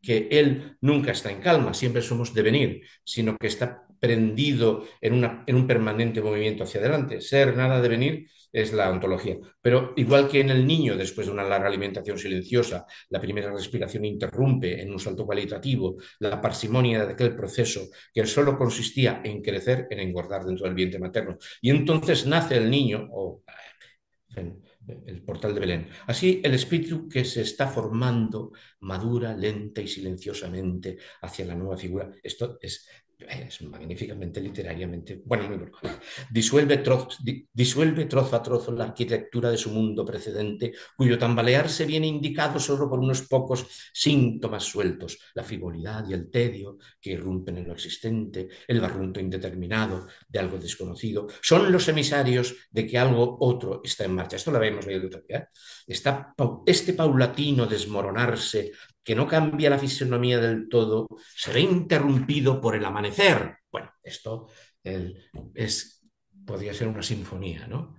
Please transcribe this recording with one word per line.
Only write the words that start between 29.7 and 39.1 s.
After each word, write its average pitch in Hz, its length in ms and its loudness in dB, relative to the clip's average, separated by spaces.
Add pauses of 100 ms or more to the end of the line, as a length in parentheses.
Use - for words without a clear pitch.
y 98 60 -10
silenciosamente 92 1120 -8 (240)
hacia 90 240 -10
la 87 100 -8
nueva 92 220 -6
figura. 92 320 -6 (140)
Esto - 380 -8
es, - 260 -12 (300)
es - 460 -14
magníficamente, 87 760 -10
literariamente, 90 840 -10
bueno, 104 220 -2
muy 101 100 -8
bueno. - 180 -12 (540)
Disuelve 139 540 4
troz-, - 360 2
di-, - 320 -6
disuelve 156 540 2
trozo 131 300 2
a 117 80 0
trozo 120 280 -2
la 117 120 -4
arquitectura 113 640 -2